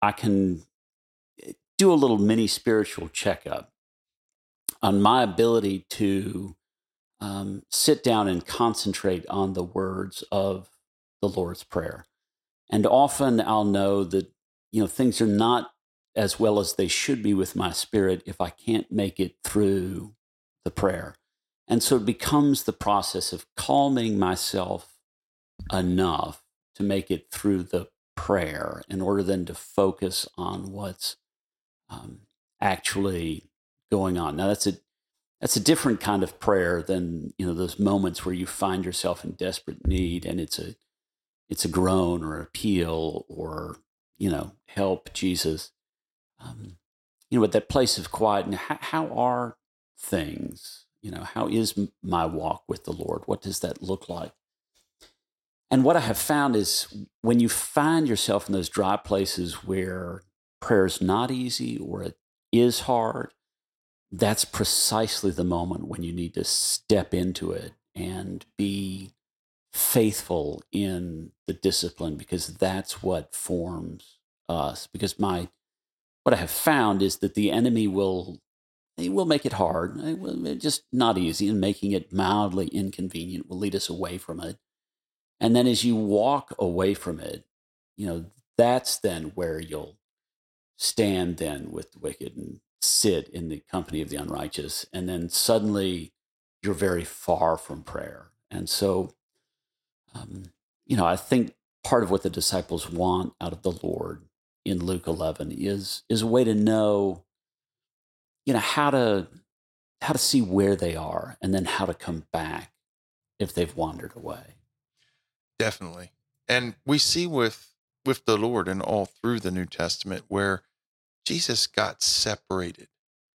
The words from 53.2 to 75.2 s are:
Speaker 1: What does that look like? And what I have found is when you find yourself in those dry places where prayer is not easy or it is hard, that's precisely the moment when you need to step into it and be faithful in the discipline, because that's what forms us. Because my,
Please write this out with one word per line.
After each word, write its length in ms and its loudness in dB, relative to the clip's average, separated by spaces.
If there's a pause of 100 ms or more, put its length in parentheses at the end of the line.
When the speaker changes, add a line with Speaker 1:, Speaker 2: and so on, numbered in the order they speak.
Speaker 1:
What 160 -4
does 180 -6
that 220 -4
look 260 -6
like? 240 -10 (1400)
And 140 6
what 120 6
I 40 4
have 160 0
found 400 2
is 300 0 (340)
when 180 4
you 120 4
find 580 2
yourself 400 0
in 60 0
those 160 -2
dry 260 0
places 640 -2
where 600 -6 (400)
prayer 240 6
is 160 -2
not 280 2
easy 460 -4
or 260 -8
it 140 -10 (340)
is 300 6
hard, 540 0 (800)
that's 320 2
precisely 880 0
the 100 -2
moment 460 -2
when 160 -8
you 80 -6
need 220 -6
to 100 -2
step 680 0
into 380 -2
it 220 -8 (240)
and 500 -8 (100)
be 540 -4 (640)
faithful 1000 2
in 600 -4 (160)
the 40 -2
discipline, 640 -2
because 300 -6
that's 560 -4
what 320 -4
forms 840 -8 (280)
us. 380 -4
Because 320 -4
my, 300 -2 (720)